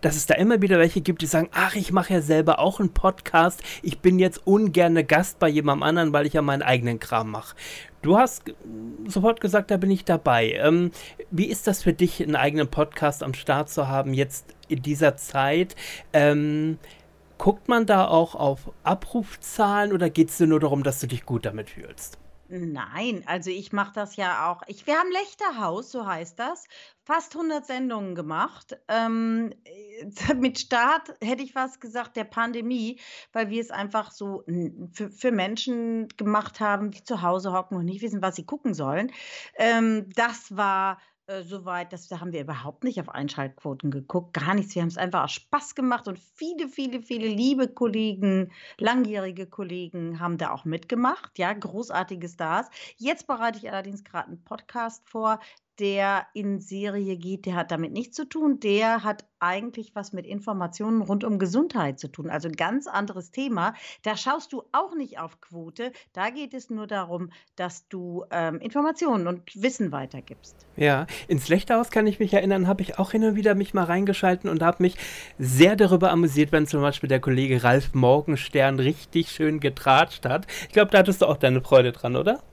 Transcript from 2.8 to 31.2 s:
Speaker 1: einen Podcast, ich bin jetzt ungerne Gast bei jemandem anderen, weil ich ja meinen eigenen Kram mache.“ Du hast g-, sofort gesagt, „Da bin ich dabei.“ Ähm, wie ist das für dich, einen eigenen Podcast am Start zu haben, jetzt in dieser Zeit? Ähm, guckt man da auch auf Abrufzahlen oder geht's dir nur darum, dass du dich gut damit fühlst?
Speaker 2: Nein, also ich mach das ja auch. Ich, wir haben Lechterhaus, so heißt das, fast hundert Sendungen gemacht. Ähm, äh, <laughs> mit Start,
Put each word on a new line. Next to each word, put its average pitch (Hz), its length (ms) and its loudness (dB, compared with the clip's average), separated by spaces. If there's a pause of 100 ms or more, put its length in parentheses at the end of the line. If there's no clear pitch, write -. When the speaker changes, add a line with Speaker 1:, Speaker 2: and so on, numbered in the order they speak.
Speaker 1:
einen 185 120 2
Podcast, - 680 2 (220)
ich - 160 -6
bin 185 200 6
jetzt 185 260 2
ungerne 175 600 6
Gast 165 340 2
bei 170 80 6
jemandem 147 360 2
anderen, 156 300 2
weil 147 120 4
ich 147 80 -2
ja 156 80 4
meinen 143 200 0
eigenen 120 380 2
Kram 110 320 -2
mache.“ 107 240 -12 (460)
Du 170 160 6
hast 247 260 2
g-, - 100 -12 (540)
sofort 214 320 2
gesagt, 202 320 0
„Da 202 60 2
bin 196 140 2
ich 190 120 -2
dabei.“ 123 480 2 (100)
Ähm, 170 300 4 (380)
wie 180 160 0
ist 226 220 -4
das 196 160 0
für 175 100 4
dich, 175 280 2
einen 147 140 0
eigenen 147 320 2
Podcast 151 560 0
am 135 100 -6
Start 147 360 -2
zu 143 180 -2
haben, 135 260 0
jetzt 135 340 -4 (200)
in 139 140 -4
dieser 147 340 2
Zeit? 147 600 0 (340)
Ähm, 151 680 4 (580)
guckt 202 320 2
man 233 160 4
da 196 240 4
auch 165 260 4
auf - 360 -2 (120)
Abrufzahlen 202 1120 0
oder 175 160 2
geht's 160 280 2
dir 170 100 6
nur 156 120 6
darum, 139 240 2
dass 135 160 0
du 131 80 -6
dich 123 180 -6
gut 120 200 -4
damit 107 240 -8
fühlst? - 480 -16 (360)
Speaker 2:
Nein, 170 760 -8
also 180 220 -6
ich 185 220 -8
mach 202 220 -2
das 202 240 -8
ja 175 340 -2
auch. 175 160 -8
Ich, 202 180 -16
wir 294 120 2
haben 370 120 0
Lechterhaus, 285 800 -4
so 240 160 -8
heißt 170 320 -8
das, 294 280 -8 (360)
fast 330 320 -4
hundert 302 320 -4
Sendungen 240 480 -6
gemacht. 165 640 -6 (120)
Ähm, 226 640 -2 (100)
äh, 208 680 -6
<laughs> - 20 2
mit 254 240 -2
Start, 277 600 0